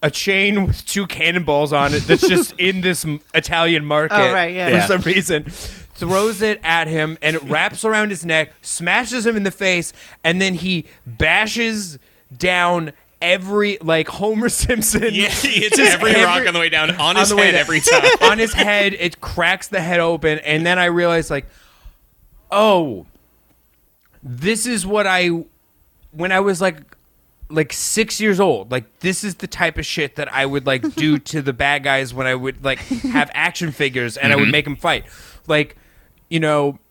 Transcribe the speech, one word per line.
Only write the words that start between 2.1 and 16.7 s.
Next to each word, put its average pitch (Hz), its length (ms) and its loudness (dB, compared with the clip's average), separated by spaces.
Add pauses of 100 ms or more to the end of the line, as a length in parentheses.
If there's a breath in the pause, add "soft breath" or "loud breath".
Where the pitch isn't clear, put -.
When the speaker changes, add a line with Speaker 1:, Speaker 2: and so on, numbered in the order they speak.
Speaker 1:
just 254 280 2
Speaker 2:
<laughs> - 40 -20
Speaker 1:
in 185 220 0
this 180 240 -2
m-, 151 160 -6 (120)
Italian 165 520 0
market 151 300 0
Speaker 2:
Oh, 202 180 4
right, 175 200 0
yeah. 180 140 -4
Speaker 1:
for - 80 2
Speaker 3:
Yeah. 101 120 4
Speaker 1:
some 208 140 2
reason. 175 440 0 (500 loud breath)
Throws 190 460 -2
it 208 220 0
at 165 240 0
him, 160 340 -2
and 156 160 0
it 156 60 -4
wraps 156 420 -2
around 214 240 0
his 170 160 -8
neck, 160 260 0 (100)
smashes 214 640 -2
him 226 120 2
in 202 60 -2
the 190 80 0
face, 180 420 -2 (320 loud breath)
and 175 160 2
then 190 140 0
he 170 300 -4 (220 soft breath)
bashes 202 920 0 (400 soft breath)
down 175 540 0 (300 soft breath)
every, 196 600 0
like, 160 280 0
Homer 220 400 -2
Simpson. 220 520 0 (120)
Speaker 3:
Yeah, 302 160 2
he 247 320 0
hits 214 160 2
Speaker 1:
Just 269 160 6
Speaker 3:
every 175 180 2
Speaker 1:
every 220 140 4
Speaker 3:
rock 175 200 2
on 175 80 0
the 170 60 2
way 165 100 2